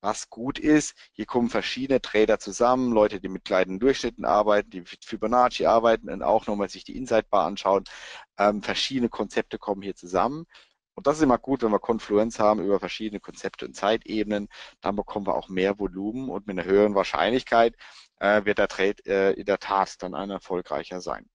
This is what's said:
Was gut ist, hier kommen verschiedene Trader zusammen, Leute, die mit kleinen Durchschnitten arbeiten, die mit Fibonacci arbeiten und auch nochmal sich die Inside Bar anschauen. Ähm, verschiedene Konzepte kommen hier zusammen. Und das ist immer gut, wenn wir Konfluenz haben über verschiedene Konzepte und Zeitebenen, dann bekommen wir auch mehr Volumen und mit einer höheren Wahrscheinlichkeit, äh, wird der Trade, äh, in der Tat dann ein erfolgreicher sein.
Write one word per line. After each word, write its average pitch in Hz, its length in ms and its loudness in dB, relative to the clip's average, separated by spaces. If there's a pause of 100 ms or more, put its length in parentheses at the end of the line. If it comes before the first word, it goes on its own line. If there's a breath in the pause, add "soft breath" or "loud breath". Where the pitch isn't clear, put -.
Was - 300 -4
gut 123 280 -8
ist, 151 360 2 (180 soft breath)
hier 107 140 -8
kommen 120 240 0
verschiedene 127 500 0
Trader 107 380 2
zusammen, 123 540 0
Leute, 107 280 4
die 95 80 -10
mit 95 160 -10
kleinen 95 340 0
Durchschnitten 123 460 -2
arbeiten, 104 460 2
die 92 100 -12
mit - 240 -20
Fibonacci 120 640 0
arbeiten 113 420 4
und 85 140 -8
auch 101 240 2
nochmal 101 240 -4
sich - 140 -18
die - 120 -14
Inside 120 320 0
Bar 92 180 2
anschauen. 95 380 0 (540 loud breath)
Ähm, 104 240 2
verschiedene 120 480 -2
Konzepte - 480 -6
kommen 98 240 -6
hier 98 140 -10
zusammen. 107 500 -4 (480 soft breath)
Und 98 120 -6
das 151 120 2
ist 160 40 4
immer 127 140 4
gut, 131 260 -4
wenn 110 100 2
wir 101 60 2
Konfluenz 110 600 0
haben 107 260 4
über 98 160 2
verschiedene 104 400 -8
Konzepte - 460 -12
und - 80 -14
Zeitebenen, 104 760 -2 (320 loud breath)
dann 98 160 -4
bekommen 101 300 -6
wir 87 80 0
auch - 160 -6
mehr 95 280 0
Volumen 104 520 -6
und 101 160 -8
mit 95 120 -6
einer 87 80 -4
höheren 104 280 4
Wahrscheinlichkeit, 117 840 2 (420 loud breath)
äh, 101 280 2
wird 101 100 0
der 101 120 2
Trade, 98 360 -2
äh, 98 280 2
in - 120 -6
der 98 140 0
Tat - 440 -2
dann 92 120 -10
ein 98 160 -6
erfolgreicher 90 720 -8
sein. 57 320 -10